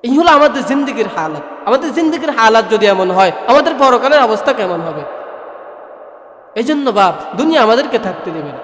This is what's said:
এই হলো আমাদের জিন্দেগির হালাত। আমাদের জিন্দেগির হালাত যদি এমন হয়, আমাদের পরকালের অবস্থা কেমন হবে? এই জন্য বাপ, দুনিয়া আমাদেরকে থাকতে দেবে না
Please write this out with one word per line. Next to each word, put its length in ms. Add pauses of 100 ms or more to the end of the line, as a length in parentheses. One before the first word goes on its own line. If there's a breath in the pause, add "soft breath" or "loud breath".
এই 140
হলো 140
আমাদের 340
জিন্দেগির 500
হালাত। 260 (240)
আমাদের 280
জিন্দেগির 360
হালাত 420
যদি 140
এমন 260
হয়, 200 (160)
আমাদের 320
পরকালের 440
অবস্থা 300
কেমন 280
হবে? 200 (1500)
এই 80
জন্য 260
বাপ, 480
দুনিয়া 260
আমাদেরকে 360
থাকতে 320
দেবে 180
না 140